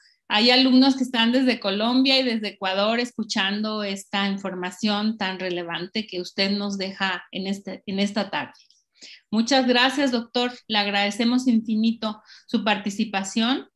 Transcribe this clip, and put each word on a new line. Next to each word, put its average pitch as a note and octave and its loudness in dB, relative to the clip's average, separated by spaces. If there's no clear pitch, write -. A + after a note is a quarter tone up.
Hay G#3+ 6
alumnos C4 6
que C4 -4
están A#3 2
desde B3+ 2
Colombia B3 2
y - -2
desde A3+ -2
Ecuador G3+ 0
escuchando G#3+ -4
esta G3 -4
información G3 -2
tan F#3 -4
relevante F3 -6
que F3+ -8
usted G3 -2
nos G3+ -4
deja F#3+ -4
en F#3 -6
este, G3 -8
en F#3+ -4
esta G3+ -2
tarde. C#3+ -6
Muchas A#3+ 2
gracias, C4 2
doctor. B3 -2
Le A3 0
agradecemos G3+ 0
infinito A3 0
su G#3 -2
participación. G#3 -2